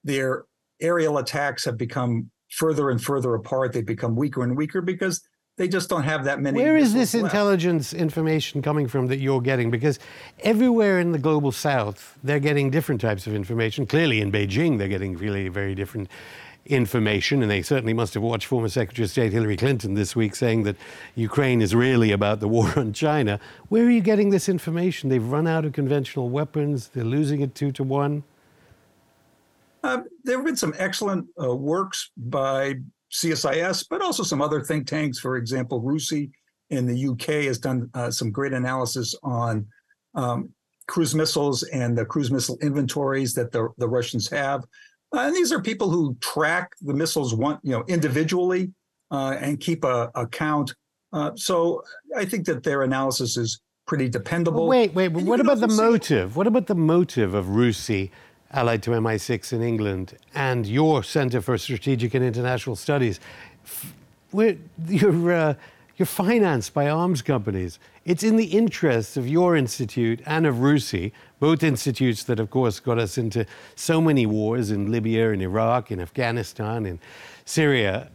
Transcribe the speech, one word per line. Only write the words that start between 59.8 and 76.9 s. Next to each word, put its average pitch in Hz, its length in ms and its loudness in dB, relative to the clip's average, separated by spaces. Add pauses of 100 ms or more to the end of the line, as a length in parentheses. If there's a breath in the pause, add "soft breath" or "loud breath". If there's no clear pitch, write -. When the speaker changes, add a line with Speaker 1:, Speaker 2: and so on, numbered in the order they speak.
Speaker 2:
and 127 320 0
your 143 380 2
Center 127 360 0
for 123 180 -2
Strategic 123 560 -2
and 127 120 2
International 123 500 -2
Studies? 127 440 0 (440 loud breath)
F-, - 300 -12 (400)
we're, 202 240 2 (300)
you're, 170 440 4
uh, 160 220 4 (440 loud breath)
you're 180 80 2
financed 190 680 2
by 143 160 2
arms 160 320 0
companies. 101 580 -2 (260 soft breath)
It's 175 180 0
in 220 120 4
the 220 100 4
interests 160 720 2
of 123 100 -2
your 170 280 4
institute 117 720 0
and 156 200 2
of 139 120 2
rusi, 120 540 2 (280 loud breath)
both 156 240 4
institutes 127 640 0
that, 117 140 0
of 107 120 -2
course, 123 280 0
got 117 200 0
us 107 180 -2
into 113 300 -2 (280 loud breath)
so 165 240 0
many 147 280 4
wars 107 420 0
in 101 220 -2
Libya, 113 400 2
in 101 100 -2
Iraq, 110 500 0
in 98 80 -6
Afghanistan, 113 840 -4
in 87 140 -8 (460 loud breath)